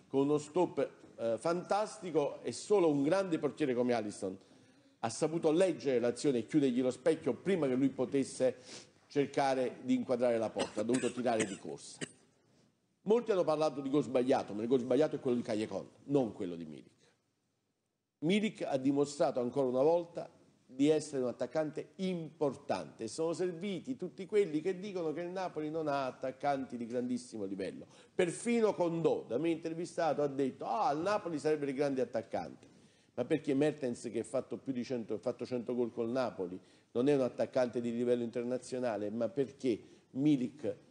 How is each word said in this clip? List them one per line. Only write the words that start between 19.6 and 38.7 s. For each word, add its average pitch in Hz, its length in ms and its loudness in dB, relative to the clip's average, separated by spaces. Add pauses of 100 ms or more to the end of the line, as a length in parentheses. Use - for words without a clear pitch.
una 127 140 2
volta 170 460 0 (360)
di 135 240 2
essere 147 340 0
un 123 60 0
attaccante 143 680 -4
importante. 143 1120 -4
Sono 160 260 -2
serviti 170 600 -4
tutti 180 280 -10
quelli 170 380 2
che 185 180 -2
dicono 180 320 -4
che 156 80 -6
il 175 80 -6
Napoli 175 420 -6
non 160 160 -4
ha 139 200 0
attaccanti 131 720 -4
di 117 80 -6
grandissimo 120 580 -4
livello. 95 420 -6 (280)
Perfino 202 600 2
Condò, 165 540 2
da 113 80 -2
me 160 140 2
intervistato, 165 720 -2
ha 147 60 2
detto: 135 360 -2
"Ah, 202 240 0
al 151 140 0
Napoli 196 360 -2
sarebbero 147 320 0
i 127 40 -4
grandi 139 260 0
attaccanti." 101 640 -4 (480)
Ma 123 120 -2
perché 151 280 0
Mertens, 135 560 0
che 113 100 -2
ha 107 40 -4
fatto 127 320 -4
più - 160 -8
di 123 100 -4
cento, 110 320 -4
ha 104 40 -4
fatto - 260 -4
cento 123 300 -4
gol 120 180 0
col 117 180 -2
Napoli, 98 480 -4 (340)
non 127 160 2
è 147 60 6
un 139 60 4
attaccante 123 640 0
di 120 100 -2
livello 120 320 2
internazionale, 120 880 -4